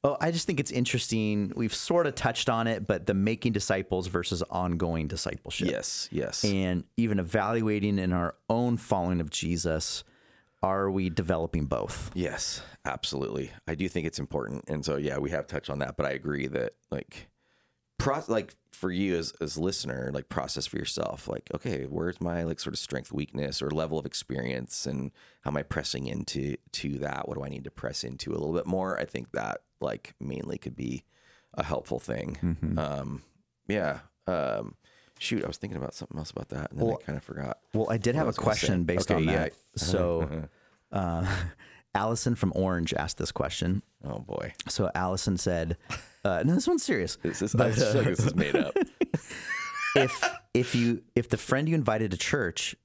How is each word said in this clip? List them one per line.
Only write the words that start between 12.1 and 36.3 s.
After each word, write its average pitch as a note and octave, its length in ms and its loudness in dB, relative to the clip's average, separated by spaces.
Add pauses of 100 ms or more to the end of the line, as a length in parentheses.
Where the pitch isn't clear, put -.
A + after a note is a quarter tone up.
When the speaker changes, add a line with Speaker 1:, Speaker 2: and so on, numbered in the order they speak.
Speaker 2:
Yes, - 480 -2 (220)
absolutely. C2+ 680 -4 (160)
I E2 80 -2
do F2 140 0
think E2 180 -2
it's - 140 -4
important. C#2 480 -4
And D2 160 -2
so, D2+ 120 0
yeah, C#2+ 220 -2
we C#2+ 120 -2
have D2+ 180 -4
touched - 200 -6
on C#2+ 120 -4
that, C2+ 160 -4
but C#2+ 100 0
I C#2 40 0
agree C#2 360 -2
that, C2 280 -2 (180)
like, - 360 -10 (720)
pro-, C#3 300 0
like, A2 260 0 (160)
for F#2 220 -2
you F#2 240 2
as, E2 240 -2
as D2+ 180 -2
listener, C2 560 0
like, C#2+ 140 -4
process - 360 -2
for - 120 -6
yourself, - 500 -4
like, - 300 -6
okay, D2 340 -2
where's E2 300 -2
my, E2+ 240 0
like, E2 160 -2
sort C#2+ 120 -4
of D2 60 -4
strength, - 340 -4
weakness, C#2+ 480 -2
or C#2 120 0
level D#2+ 260 0
of C#2+ 80 -4
experience, B1+ 800 -4
and C2+ 240 -4 (300)
how C#2+ 100 -2
am D2 60 -2
I C#2+ 80 -2
pressing C#2 420 -4
into, C2+ 500 -2 (180)
to C#2 240 -4
that? C#2 300 -4
What D2 80 -6
do C#2 80 -6
I C#2+ 40 -8
need C2+ 160 -10
to C#2 80 -10
press - 320 -6
into C2 260 -8
a D2+ 80 0
little D2 160 -2
bit F2 120 0
more? F#2+ 320 0
I - 60 -2
think - 280 -6
that, - 300 -4 (180)
like, A#1+ 380 -6
mainly C2+ 400 -6
could A#1+ 160 -8
be B1+ 300 -4 (500)
a - 80 -2
helpful D2 380 -2
thing. - 420 -4
Speaker 1:
Mm-hmm. E2 380 0
Speaker 2:
Um, C#2+ 420 -4 (460)
yeah. F2 320 0 (260)
Um, B1 480 -2 (460)
shoot, - 240 0
I - 40 -2
was - 80 -6
thinking - 200 -8
about C2+ 180 -4
something - 240 -10
else D#2 120 -8